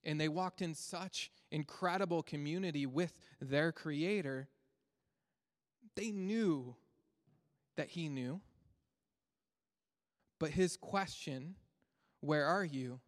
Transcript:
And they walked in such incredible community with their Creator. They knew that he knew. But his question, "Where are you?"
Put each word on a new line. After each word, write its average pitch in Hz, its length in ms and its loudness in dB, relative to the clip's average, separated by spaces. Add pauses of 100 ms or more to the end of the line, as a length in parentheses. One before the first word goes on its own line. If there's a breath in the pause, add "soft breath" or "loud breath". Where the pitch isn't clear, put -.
And 151 160 0
they 156 80 2
walked 180 340 -2
in 165 140 -2
such - 560 -8 (180 soft breath)
incredible 170 720 2
community 151 640 -2
with 156 280 0 (260 loud breath)
their 147 320 2
Creator. 151 800 -2 (1500)
They 214 160 -2
knew 185 640 2 (1000)
that 143 120 -2
he 165 200 -2
knew. 135 320 -4 (2000)
But 156 120 0
his 180 260 4
question, 170 760 -4 (640)
"Where 147 260 4
are 185 200 4
you?" 131 420 -4